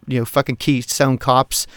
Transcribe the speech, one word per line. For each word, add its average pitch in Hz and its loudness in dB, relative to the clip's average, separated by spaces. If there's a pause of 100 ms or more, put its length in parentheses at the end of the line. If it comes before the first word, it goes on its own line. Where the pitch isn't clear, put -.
you 127 -2
know, 113 0
fucking 139 -2
Keystone 135 0
cops - 0 (120)